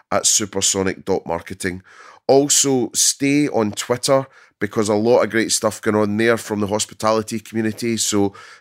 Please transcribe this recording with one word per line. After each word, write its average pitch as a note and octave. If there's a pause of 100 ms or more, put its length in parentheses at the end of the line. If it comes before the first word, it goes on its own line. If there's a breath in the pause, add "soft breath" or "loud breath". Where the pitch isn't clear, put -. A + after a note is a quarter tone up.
(120 loud breath)
at -
supersonic F#2+
dot F#2
marketing. F2+ (460 loud breath)
Also, C3+
stay C#3+
on G#2+
Twitter, C3+ (320 soft breath)
because G#2+
a G#2+
lot G#2+
of G#2+
great G#2+
stuff -
going G#2+
on G#2
there A2+
from G#2+
the G#2
hospitality A2
community. A2
So G2+ (280 loud breath)